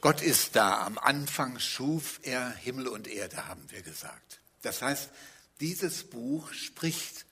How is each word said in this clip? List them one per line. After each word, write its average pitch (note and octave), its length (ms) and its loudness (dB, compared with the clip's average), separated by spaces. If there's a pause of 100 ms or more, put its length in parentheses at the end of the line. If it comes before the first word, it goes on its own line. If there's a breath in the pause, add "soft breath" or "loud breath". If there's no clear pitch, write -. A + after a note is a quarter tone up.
Gott D3+ 220 6
ist - 340 4
da. G#2 280 6
Am G#2+ 140 -4
Anfang C#3+ 600 2
schuf D3 640 -2
er B2+ 280 -2
Himmel B2+ 380 -4
und G#2+ 200 -8
Erde, F2+ 380 -6
haben - 240 -12
wir G2 120 -12
gesagt. - 580 -14 (220)
Das - 200 -2
heißt, C#3 280 -2 (500 loud breath)
dieses E3+ 440 -2
Buch C3+ 480 -4
spricht - 800 -4